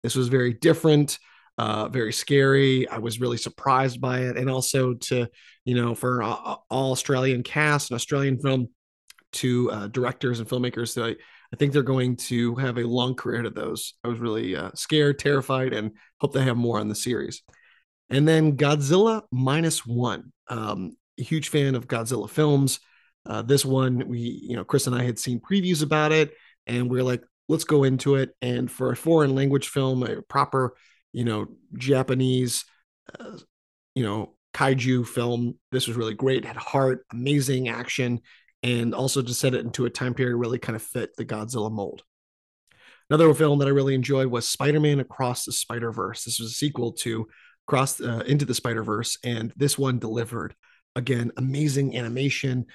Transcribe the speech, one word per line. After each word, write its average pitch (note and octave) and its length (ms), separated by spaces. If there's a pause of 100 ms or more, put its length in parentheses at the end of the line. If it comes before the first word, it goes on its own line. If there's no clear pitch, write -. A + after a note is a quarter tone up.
This B2 100
was B2+ 140
very B2 240
different, D3+ 640 (400)
uh, G#2+ 300
very A2+ 240
scary. C3+ 720
I - 120
was A2+ 220
really A#2+ 180
surprised B2+ 600
by B2+ 200
it. B2+ 160
And C3 120
also C3 460
to, A#2+ 340 (360)
you B2 100
know, A#2+ 220
for, B2+ 260
uh, A#2 340 (140)
all C3 220
Australian B2+ 500
cast D3 480
and A#2+ 60
Australian C#3 420
film, C3 300 (640)
to, B2 400
uh, G#2 160
directors B2 500
and A2 100
filmmakers B2 460
that A#2+ 100
I, A2+ 120 (360)
I - 40
think C#3+ 160
they're C#3+ 100
going B2+ 340
to A#2+ 400
have B2+ 220
a A#2 80
long B2 300
career - 260
to G#2+ 80
those. - 440 (100)
I A#2+ 40
was A#2 120
really, G#2+ 340
uh, D#2+ 200
scared, D3 440
terrified, C3 540
and A2 200 (280)
hope - 140
they C3+ 100
have B2 120
more A#2 220
on G#2+ 100
the G#2+ 60
series. - 480 (680)
And C#3+ 200
then D#3 280
Godzilla D3+ 680 (100)
Minus C#3+ 540
One. A#2+ 460 (160)
Um, G#2 480 (220)
a C3 40
huge D3+ 260
fan C#3 260
of A#2 140
Godzilla A2+ 400
films. C#3+ 500 (480)
Uh, A2 160
this C3+ 240
one, C3 420
we, A#2+ 100
you A#2+ 380
know, A2+ 80
Chris - 220
and B2 100
I B2 80
had A#2+ 140
seen B2 220
previews F3+ 420
about D3+ 280
it, D#3 220 (340)
and A#2+ 220
we B2 80
were B2+ 80
like, B2 180 (280)
"Let's D#3 140
go D3 200
into C3+ 300
it." C3 160 (100)
And B2 300
for B2+ 200
a B2 60
foreign D#3 380
language C3+ 340
film, C3 340
a A#2+ 200
proper, C3+ 520 (380)
you A#2+ 120
know, G#2+ 240 (280)
Japanese, B2+ 880 (540)
uh, - 180 (580)
you B2+ 100
know, G#2+ 320 (180)
kaiju B2+ 520
film, A#2+ 520 (120)
this B2+ 160
was A#2 120
really A2 160
great. C3 240
It - 80
had - 100
heart, C3 560
amazing B2+ 560
action, A#2+ 520 (420)
and A#2+ 320
also C3 260
to B2 140
set C3 180
it A#2 140
into B2 180
a A#2+ 60
time B2 240
period B2 240
really A#2+ 200
kind A2+ 160
of A2+ 80
fit - 340
the A#2 100
Godzilla A2 440
mold. G2+ 320 (1080)
Another D#3 240
film D3 240
that C#3 100
I C#3 40
really C#3 220
enjoyed C3 340
was A#2+ 200
Spider-Man D3 500
Across B2+ 460
the A2 80
Spider-Verse. A2 720
This A#2+ 160
was A2+ 120
a - 20
sequel B2 460
to A2+ 280 (400)
Across, C3 320
uh, A#2+ 260
Into C#3+ 200
the B2+ 80
Spider-Verse, A2+ 680
and A#2 340
this C#3 200
one C3 220
delivered. A2+ 560 (420)
Again, B2 400
amazing C3+ 640
animation, B2+ 640 (100)